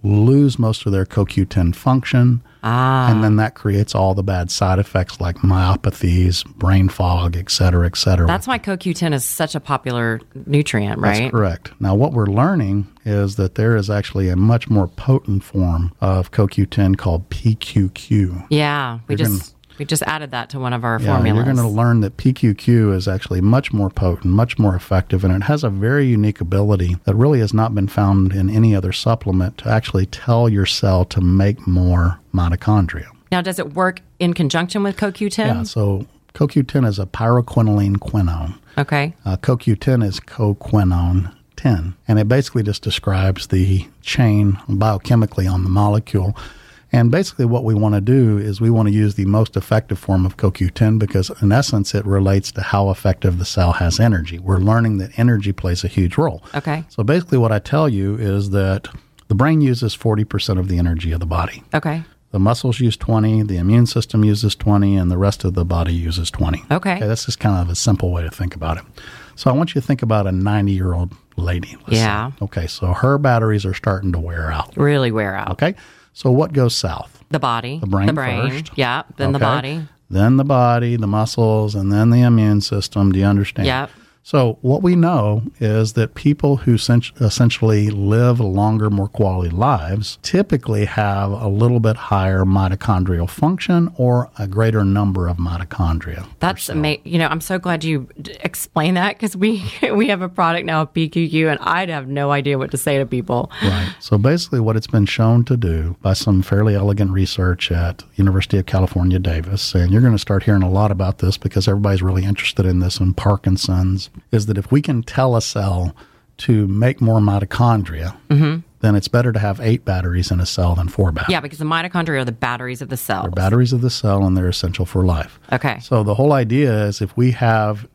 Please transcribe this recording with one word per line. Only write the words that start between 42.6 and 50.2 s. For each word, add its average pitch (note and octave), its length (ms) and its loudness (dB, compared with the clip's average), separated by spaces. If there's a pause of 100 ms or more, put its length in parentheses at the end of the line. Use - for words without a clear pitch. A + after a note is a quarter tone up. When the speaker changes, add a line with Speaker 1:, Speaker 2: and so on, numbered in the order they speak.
Speaker 1:
just G#2 220 -4
describes F#2+ 640 -2
the F#2+ 400 2 (160)
chain G#2 500 2 (160)
biochemically G#2 840 0
on F2+ 120 0
the F#2 80 -2
molecule. G2+ 680 0 (580)
And A#2+ 140 6
basically D#3+ 360 0
what A#2+ 180 0
we G#2+ 100 0
wanna G#2 280 2
do A#2 360 4
is G2+ 240 -4
we A2+ 80 2
wanna A2 220 2
use G#2 240 2
the G2 100 0
most G#2 320 2
effective G#2+ 400 -2
form F#2 300 0